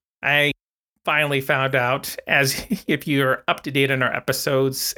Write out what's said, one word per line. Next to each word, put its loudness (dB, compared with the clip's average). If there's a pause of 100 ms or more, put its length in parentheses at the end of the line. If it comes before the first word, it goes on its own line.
(220)
I 2 (540)
finally 2
found 0
out, 0 (140)
as 0
<laughs> -6
if -2
you're 2
up -2
to -8
date 2
on 0
our 0
episodes -2